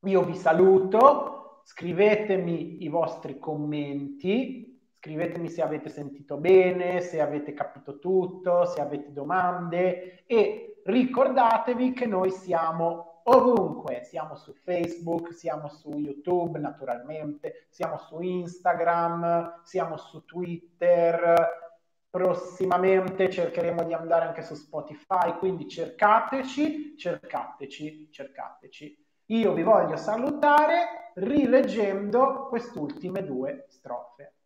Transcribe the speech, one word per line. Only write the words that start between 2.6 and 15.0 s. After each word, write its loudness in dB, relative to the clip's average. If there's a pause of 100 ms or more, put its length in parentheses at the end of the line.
i -8
vostri -4
commenti, -6
scrivetemi -8
se -8
avete -6
sentito -12
bene, 4
se -4
avete -4
capito -12
tutto, 0
se -4
avete -6
domande -2
e 0
ricordatevi 2
che -4
noi 0
siamo -4
ovunque, 4
siamo -10
su -20
Facebook, -6